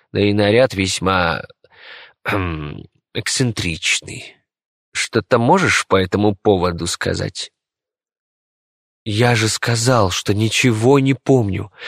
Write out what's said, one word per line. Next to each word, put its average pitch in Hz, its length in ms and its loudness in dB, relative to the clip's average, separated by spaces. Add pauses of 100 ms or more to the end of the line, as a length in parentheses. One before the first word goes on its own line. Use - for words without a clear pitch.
(120)
да 101 100 0
и 101 120 2
наряд 104 400 4
весьма, 92 720 0 (760)
кхм, 82 600 -6 (300)
эксцентричный. - 1200 -6 (560)
Что-то - 480 -2
можешь 135 480 2
по - 80 0
этому 98 400 0
поводу 90 520 0
сказать?» - 640 -6 (1500)
«Я 117 300 2
же 110 140 0
сказал, 117 640 0
что - 220 -2
ничего 113 640 2
не 135 140 2
помню, 107 580 0 (160)